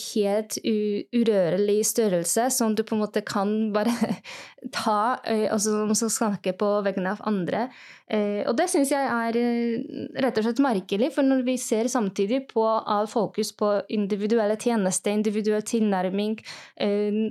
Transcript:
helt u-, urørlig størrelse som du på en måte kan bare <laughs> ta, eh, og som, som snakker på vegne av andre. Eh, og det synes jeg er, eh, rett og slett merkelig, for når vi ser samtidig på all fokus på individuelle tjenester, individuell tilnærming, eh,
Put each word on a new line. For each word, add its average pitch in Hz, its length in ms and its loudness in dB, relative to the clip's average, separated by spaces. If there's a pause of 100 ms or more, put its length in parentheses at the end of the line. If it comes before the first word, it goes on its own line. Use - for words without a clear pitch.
(140)
helt 208 500 0
u-, 208 480 0
urørlig 208 720 2
størrelse 214 640 0
som 220 240 0
du 214 80 0
på 220 140 -4
en 214 80 0
måte 214 180 -2
kan 214 500 -2
bare 214 200 2 (460)
<laughs> - 340 -16
ta, 214 520 0
eh, 220 260 0
og 220 100 0
som, 214 340 0
som 226 140 0
snakker 202 480 -2
på 208 140 2 (120)
vegne 196 300 -2
av 208 140 -6
andre. 196 400 0 (360)
Eh, 208 420 -2
og - 120 0
det 339 120 2
synes 277 240 2
jeg 277 80 2
er, 233 360 0
eh, 233 680 -2 (140)
rett 233 180 0
og 214 60 2
slett 233 160 2
merkelig, 226 520 2
for 285 120 2
når 269 200 4
vi 254 120 0
ser 233 320 0
samtidig 208 580 0
på 220 180 0
all 220 440 0
fokus 208 440 -2
på 208 180 0 (160)
individuelle 214 680 0
tjenester, 208 560 0
individuell 214 520 0
tilnærming, 208 720 0 (380)
eh, 208 440 0 (120)